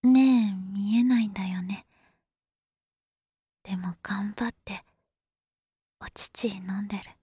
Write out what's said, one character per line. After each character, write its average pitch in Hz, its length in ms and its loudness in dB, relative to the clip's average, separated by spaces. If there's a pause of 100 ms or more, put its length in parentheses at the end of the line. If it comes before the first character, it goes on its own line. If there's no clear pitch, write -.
目 254 520 6
見 196 440 -2
え 240 60 6
な 247 160 4
い 220 80 0
ん 196 60 -8
だ 190 140 -4
よ 185 140 -4
ね。 190 240 -8 (1800)
で 196 120 -8
も 180 280 -8
頑 202 300 -6
張 233 160 -6
っ - 40 -12 (100)
て、 - 220 -14 (1120)
お - 100 -16
乳 - 400 -6
飲 190 320 -8
ん 208 60 -8
で 202 100 -6
る。 - 60 -10 (200)